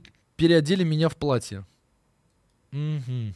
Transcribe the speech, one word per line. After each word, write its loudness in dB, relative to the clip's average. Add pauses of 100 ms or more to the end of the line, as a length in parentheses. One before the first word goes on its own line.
(360)
переодели 4
меня 2
в -6
платье. -4 (1040)
Мгм. -6